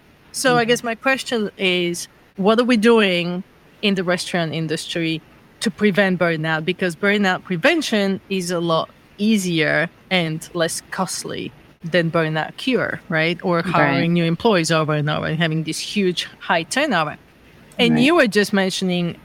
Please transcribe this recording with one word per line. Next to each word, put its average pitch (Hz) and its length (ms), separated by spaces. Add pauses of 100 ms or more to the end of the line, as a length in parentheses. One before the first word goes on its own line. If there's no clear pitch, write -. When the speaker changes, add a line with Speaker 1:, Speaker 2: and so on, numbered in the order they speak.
(320)
Speaker 1:
So 247 240
I 240 60
Speaker 2:
Mm-hmm. 226 80
Speaker 1:
guess 240 140
my 233 120
question 240 640
is, 180 500 (300)
what 214 220
are 254 40
we 240 140
doing 190 680 (380)
in 202 140
the 185 80
restaurant 175 500
industry 160 680 (380)
to 226 100
prevent 196 500
burnout? 160 440
Because 180 320
burnout 202 480
prevention 196 840
is 185 200
a 175 120
lot 165 280 (280)
easier 170 720 (200)
and 165 440
less 165 280 (100)
costly - 600 (320)
than 165 260
burnout 156 460
cure, - 540
right? 165 340
Or 175 140
Speaker 2:
Right. 170 80
Speaker 1:
hiring 170 480
new 170 100
employees 165 480
over 156 220
and 151 160
over 156 180
and 156 100
having 160 260
this 156 160
huge 185 500 (100)
high 170 240
turnover. 180 540 (600)
And 240 180
Speaker 2:
Right. 240 80
Speaker 1:
you 311 120
were 285 120
just 202 260
mentioning 185 720